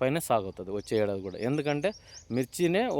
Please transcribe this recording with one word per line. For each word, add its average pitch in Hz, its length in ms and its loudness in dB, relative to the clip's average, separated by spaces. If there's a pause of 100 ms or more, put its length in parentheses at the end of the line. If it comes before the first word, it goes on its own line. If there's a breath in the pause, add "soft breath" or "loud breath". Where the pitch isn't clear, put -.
పైనే 135 200 2
సాగవుతుంది 95 500 -2
వచ్చే 101 320 -4
ఏడాది 98 240 0
కూడా. 90 120 -8
ఎందుకంటే 147 520 0 (400 loud breath)
మిర్చినే 165 520 0 (180)